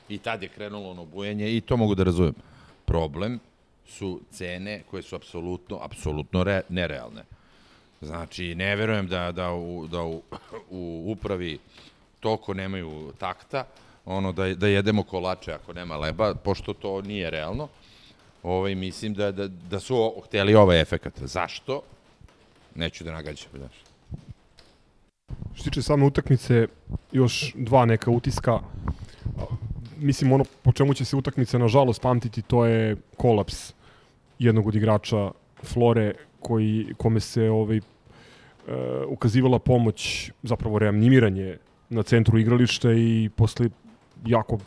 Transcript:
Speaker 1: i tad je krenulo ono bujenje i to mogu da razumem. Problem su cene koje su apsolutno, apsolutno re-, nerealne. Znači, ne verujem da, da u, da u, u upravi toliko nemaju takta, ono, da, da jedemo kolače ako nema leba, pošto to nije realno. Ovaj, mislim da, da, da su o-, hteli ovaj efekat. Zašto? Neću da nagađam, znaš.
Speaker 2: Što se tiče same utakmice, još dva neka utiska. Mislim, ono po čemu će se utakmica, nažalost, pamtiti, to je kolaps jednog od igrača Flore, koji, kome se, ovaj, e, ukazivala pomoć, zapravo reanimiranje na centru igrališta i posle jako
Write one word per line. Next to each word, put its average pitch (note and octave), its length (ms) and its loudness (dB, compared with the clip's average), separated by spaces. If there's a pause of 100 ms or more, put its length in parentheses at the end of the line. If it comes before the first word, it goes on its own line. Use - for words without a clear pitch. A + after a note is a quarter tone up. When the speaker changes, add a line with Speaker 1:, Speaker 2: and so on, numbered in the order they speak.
Speaker 1:
i G#2 100 -10
tad A2+ 240 -8
je F#2 60 -12
krenulo G#2 420 -12
ono F2 140 -16
bujenje G#2 520 -6
i A2+ 40 -2
to B2+ 160 -2
mogu G#2+ 180 2
da F#2+ 100 2
razumem. E2+ 300 2 (500)
Problem E2+ 540 -2 (500)
su F#2 320 -10 (100)
cene F#2 600 -10
koje F#2 120 -10
su - 140 -14
apsolutno, F2 680 -10
apsolutno D2+ 640 -4
re-, F#2+ 240 0
nerealne. C#2+ 540 -6 (760)
Znači, E2+ 540 -10
ne G2 220 -2
verujem G#2+ 300 -2
da, F2 260 -4
da F2 200 -4
u, F2 340 -8
da E2+ 160 -6
u, E2 200 -8 (480)
u E2+ 360 -10
upravi F#2 520 -6 (600)
toliko A2 340 -2
nemaju E2+ 640 -8
takta, G2 460 -8 (400)
ono, F#2+ 280 -4
da, F#2 220 -2
da F#2 140 0
jedemo G2+ 340 2
kolače F2+ 500 -6
ako D#2 200 -14
nema E2+ 240 -10
leba, D#2+ 380 -2
pošto - 380 -4
to G2 300 -6
nije G2 280 -6
realno. F2+ 380 -6 (760)
Ovaj, F#2 320 -2
mislim F#2+ 400 -6
da, G2+ 180 -2
da, G2 160 -6
da F2+ 320 -10
su B2+ 160 -4
o-, A2 300 0
hteli G#2 280 4
ovaj F#2 260 10
efekat. - 400 -4
Zašto? F2+ 640 -6 (920)
Neću D#2+ 300 -8
da E2 80 -10
nagađam, D#2 440 -12
znaš. C2+ 160 -16 (1800)
Speaker 2:
Što - 100 -12
se D3 60 -4
tiče C#3 120 -2
same C#3+ 240 4
utakmice, B2+ 600 2 (460)
još C3 420 0
dva B2 300 4
neka A2+ 260 2
utiska. A#2+ 500 0 (1400)
Mislim, C#3 340 2
ono C3+ 120 6 (180)
po B2 100 6
čemu C#3 220 4
će B2+ 100 -4
se C#3 120 -2
utakmica, B2+ 420 0
nažalost, A#2+ 440 4
pamtiti, B2 400 0
to A#2+ 240 2
je A2 300 2 (200)
kolaps - 560 0 (640)
jednog A2 280 4
od G#2+ 80 0
igrača G#2+ 560 2 (340)
Flore, A#2 500 2 (260)
koji, A2 580 0
kome A2+ 220 2
se, A2 300 0
ovaj, A2 260 2
e, G#2 60 -2 (1300)
ukazivala B2+ 500 2
pomoć, - 720 0 (120)
zapravo A2+ 360 -2
reanimiranje G#2 800 4 (320)
na A2+ 140 -2
centru A2+ 360 4
igrališta A#2+ 540 4
i A2+ 440 2
posle A2+ 320 2 (580)
jako A2+ 400 0